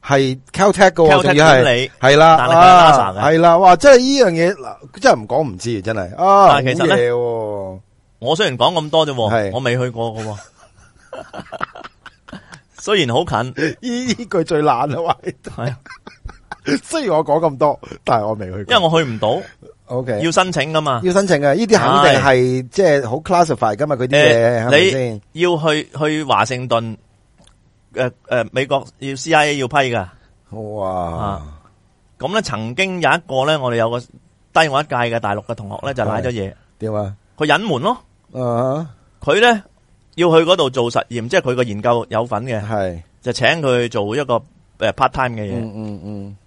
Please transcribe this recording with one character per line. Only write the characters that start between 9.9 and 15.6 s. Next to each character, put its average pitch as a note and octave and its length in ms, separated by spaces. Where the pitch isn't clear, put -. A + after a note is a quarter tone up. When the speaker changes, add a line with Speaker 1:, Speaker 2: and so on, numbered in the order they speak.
Speaker 2:
嘅 A2 120
喎。 G#2+ 100
<laughs> - 1700
雖 G3 260
然 A#2 100
好 E3 80
近。 D3+ 140
Speaker 1:
呢， C3 420
呢 A#3+ 340
句 F3+ 180
最 D3+ 180
爛 C#3 260
啦， D#3+ 360
喂。 F3+ 200
Speaker 2:
係 - 260